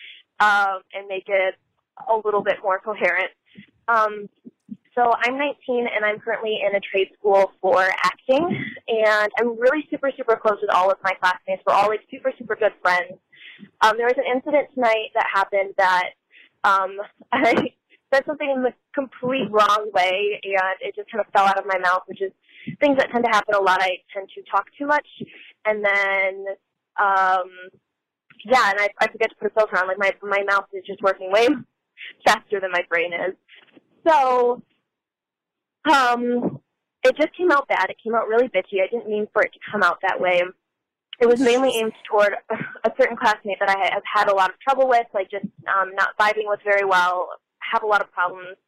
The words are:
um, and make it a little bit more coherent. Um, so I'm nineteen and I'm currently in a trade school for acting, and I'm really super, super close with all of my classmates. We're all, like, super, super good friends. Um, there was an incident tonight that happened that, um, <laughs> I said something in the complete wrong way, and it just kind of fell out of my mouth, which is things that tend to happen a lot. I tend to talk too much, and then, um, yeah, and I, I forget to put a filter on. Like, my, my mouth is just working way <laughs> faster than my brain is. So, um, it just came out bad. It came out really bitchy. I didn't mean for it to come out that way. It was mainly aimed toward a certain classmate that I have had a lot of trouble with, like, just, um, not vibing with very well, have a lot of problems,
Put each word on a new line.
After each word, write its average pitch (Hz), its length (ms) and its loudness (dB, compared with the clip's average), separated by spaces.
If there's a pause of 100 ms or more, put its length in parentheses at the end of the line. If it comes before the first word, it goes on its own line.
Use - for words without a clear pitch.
(400)
um, 202 400 2 (140)
and 202 120 -12
make 190 200 -8
it 190 280 0 (540)
a 226 160 2
little 208 180 0
bit 196 200 -2
more 196 180 -2
coherent. 185 500 -2 (580)
Um, 214 400 0 (640)
so 240 180 2 (100)
I'm 247 140 -2
nineteen 262 580 -4
and 214 100 -4
I'm 214 140 -2
currently 214 480 -6
in 202 100 0
a 196 40 -4
trade 190 280 -2 (100)
school 196 420 2
for 185 220 2
acting, 185 580 0 (480)
and 214 400 2 (100)
I'm 233 200 -2
really 269 320 2
super, 277 260 -4
super 226 200 0
close 214 260 0
with 202 120 0
all 185 160 2
of 190 120 0
my 190 180 0
classmates. 190 460 -2
We're 180 80 2
all, 202 140 4
like, 214 120 -4 (100)
super, 269 280 -6
super 220 180 -6
good 208 240 0
friends. 180 380 0 (640)
Um, 214 160 4
there 233 80 0
was 247 100 2
an 262 80 0 (100)
incident 277 400 0
tonight 220 400 0
that 220 180 0
happened 196 440 -2
that, 185 340 2 (540)
um, 196 320 2 (180)
<laughs> - 180 -14
I 240 220 2 (580)
said 269 120 2
something 302 240 -6
in 269 140 -2
the 247 100 0 (220)
complete 254 560 -4
wrong 208 420 2
way, 196 500 0
and 190 380 -2
it 202 160 -10
just 208 140 -14
kind 220 100 -4
of - 140 -8
fell 196 100 4
out 196 140 2
of 190 80 -4
my 190 120 -2
mouth, 185 280 0
which 196 160 -14
is 190 100 -6 (480)
things 285 160 4
that 262 140 0
tend 240 140 -2
to 233 60 -2
happen 208 240 0
a 202 60 2
lot. 185 220 2
I 185 160 -2 (160)
tend 196 200 -12
to 196 160 -18
talk 196 160 -2 (120)
too 285 80 -8
much, 294 200 0 (600)
and 214 180 0
then, 196 600 0 (560)
um, 190 500 2 (920)
yeah, 220 260 2
and 196 100 -2
I, 202 80 2 (120)
I 220 80 2
forget 220 220 -2
to - 60 -20
put 208 140 -4
a - 40 -10
filter 214 220 0
on. 185 120 0
Like, 190 100 -4
my, 196 140 0 (100)
my 202 220 -2
mouth 196 280 0
is 190 140 -12
just 196 160 -10
working 190 300 -2
way 226 160 4 (380)
<laughs> - 400 -20
faster 202 340 0
than 185 100 -6
my 180 180 -2
brain 170 240 -2
is. 175 220 -4 (720)
So, 254 560 2 (1300)
um, 240 720 2 (420)
it 254 140 4
just 311 200 0
came 349 140 2
out 285 180 2
bad. 190 220 0
It 190 120 -16
came 226 120 -4
out 220 140 0
really 233 200 2
bitchy. 190 340 -2
I 190 80 2
didn't 226 180 -6
mean 214 240 -4
for 214 100 2
it - 100 -2
to - 60 -20 (120)
come 208 120 -2
out 175 200 2
that 190 160 -2
way. 180 220 2 (800)
It 240 60 6
was 240 140 4
mainly 247 360 2
aimed 220 160 -2 (180)
toward 208 220 2 (180)
a - 480 -6
certain 247 180 2
classmate 214 440 -2
that 202 80 0
I 196 240 0
have 202 180 -4
had 208 200 2
a 196 40 2
lot 190 160 2
of - 100 -16
trouble 262 280 2
with, 233 240 4
like, 196 180 -6
just, 202 140 -8 (240)
um, 190 260 0
not 196 240 -2
vibing 214 300 0
with 208 160 -2
very 202 200 2
well, 180 440 2 (320)
have 226 220 -2
a 220 40 -4
lot 208 140 2
of 196 120 -6
problems, 180 440 -6 (120)